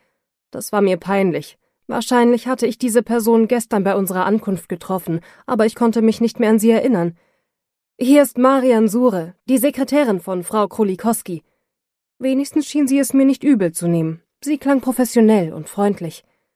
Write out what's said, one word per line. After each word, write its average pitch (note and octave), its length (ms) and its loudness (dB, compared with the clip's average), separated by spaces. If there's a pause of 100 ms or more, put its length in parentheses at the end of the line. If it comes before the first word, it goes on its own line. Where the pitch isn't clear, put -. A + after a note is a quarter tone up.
(500)
Das - 220 -12
war G#3 80 0
mir F#3+ 160 2
peinlich. F3+ 640 -4 (280)
Wahrscheinlich A#3+ 640 0
hatte B3+ 180 -2
ich - 120 -4
diese A#3+ 240 0
Person A3+ 440 0
gestern A3 380 -2
bei G3 100 0
unserer F#3 300 -2
Ankunft G3 460 -4
getroffen, F3 500 -6 (260)
aber A3 200 0
ich A3+ 100 -4
konnte A#3 240 0
mich A3 220 0
nicht A#3 180 -4
mehr G#3+ 100 2
an A3 80 4
sie A3 120 4
erinnern. F#3+ 460 0 (840)
"Hier C#4 220 4
ist - 160 -2
Marian B3+ 500 4
Sure, F#3+ 460 -2 (140)
die B3+ 100 2
Sekretärin C4 600 0
von F3+ 240 -6
Frau G#3 240 -2
Krulikowski." G3 800 -4 (720)
Wenigstens C4+ 480 -2
schien C#4+ 220 -2
sie C4+ 100 2
es C#4 140 -2
mir C4+ 140 4
nicht - 180 0
übel G3+ 280 2
zu E3+ 140 -6
nehmen. E3 360 -2 (180)
Sie C#4+ 180 -4
klang C4+ 240 0
professionell A3 720 2
und D#3 160 -14
freundlich. G3 520 -4 (340)